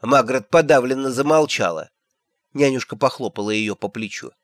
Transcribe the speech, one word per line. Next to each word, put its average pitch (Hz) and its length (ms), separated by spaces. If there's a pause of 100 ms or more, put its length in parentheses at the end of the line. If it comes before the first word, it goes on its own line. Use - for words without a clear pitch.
Маград 123 500
подавленно 135 600
замолчала. 127 800 (640)
Нянюшка 135 420
похлопала 107 560
ее 107 240
по 98 140
плечу. 104 420 (140)